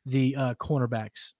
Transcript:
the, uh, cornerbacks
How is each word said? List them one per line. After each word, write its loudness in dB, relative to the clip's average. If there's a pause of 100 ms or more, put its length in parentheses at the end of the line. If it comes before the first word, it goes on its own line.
the, 2
uh, 0
cornerbacks -2